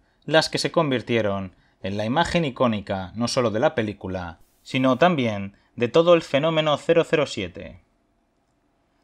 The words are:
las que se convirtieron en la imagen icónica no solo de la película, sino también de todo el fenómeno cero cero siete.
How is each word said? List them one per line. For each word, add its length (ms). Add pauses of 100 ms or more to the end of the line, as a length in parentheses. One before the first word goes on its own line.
(260)
las 240
que 80
se 140
convirtieron 800 (300)
en 140
la 80
imagen 380
icónica 720
no 140
solo 240
de 80
la 160
película, 640 (240)
sino 340
también 580 (200)
de 120
todo 280
el 80
fenómeno 540
cero 300
cero 200
siete. 540 (1200)